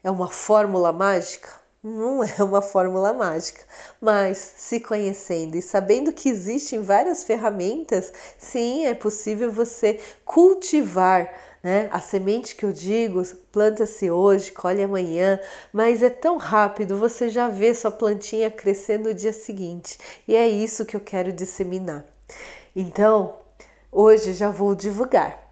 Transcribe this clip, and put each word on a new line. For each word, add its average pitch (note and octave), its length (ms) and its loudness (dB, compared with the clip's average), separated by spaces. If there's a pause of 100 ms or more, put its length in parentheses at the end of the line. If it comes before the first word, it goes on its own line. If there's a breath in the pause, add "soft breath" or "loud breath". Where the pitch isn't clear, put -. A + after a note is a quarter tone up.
É F#3+ 80 -2
uma F3+ 180 -4
fórmula G3 640 2
mágica? F#3 560 -2 (320)
Não A3+ 440 -4
é G3+ 180 -2
uma G3 180 2
fórmula F#3+ 520 0
mágica, F3 500 -6 (380 loud breath)
mas G3+ 560 0
se - 240 -6
conhecendo F#3+ 760 -6
e F3+ 60 -2
sabendo G#3+ 500 0
que - 160 -4
existem A3 540 -4
várias A3+ 400 2
ferramentas, A3 920 -2 (240 loud breath)
sim, B3 480 -4
é A#3+ 100 0
possível G#3+ 580 -4
você A3 480 -2 (240 loud breath)
cultivar, G3+ 1080 4 (300 loud breath)
né? G3+ 300 0
A F3+ 80 -4
semente G3+ 560 -4
que - 80 -6
eu G3 80 -2
digo, F#3 500 -2 (300)
planta-se G#3+ 580 0
hoje, G3 400 4
colhe F#3+ 320 -2
amanhã, F#3+ 560 0 (340 loud breath)
mas A3+ 300 2
é B3 60 6
tão D#4+ 300 0
rápido, G3+ 580 0
você A#3 320 -2
já A#3+ 200 -2
vê G#3+ 260 2
sua A3+ 160 -2
plantinha G#3+ 600 -2
crescer G#3 480 -2
no A3 140 -4
dia G3+ 200 -4
seguinte, F#3+ 680 -12 (280 loud breath)
e A3 80 2
é A#3 140 4
isso A3 380 -2
que A3 100 -10
eu G3+ 40 -4
quero F#3 320 -6
disseminar. F3+ 720 -8 (680 loud breath)
Então, G3+ 640 2 (560 soft breath)
hoje G#3+ 400 6
já G3+ 180 0
vou G3 240 0
divulgar. G3 640 0 (140)